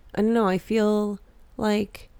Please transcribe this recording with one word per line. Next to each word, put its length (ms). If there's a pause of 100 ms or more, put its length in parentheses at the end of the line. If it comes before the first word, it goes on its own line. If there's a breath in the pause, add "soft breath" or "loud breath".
(160 soft breath)
I 60
don't 120
know. 140
I 120
feel 600 (380)
like, 520 (100)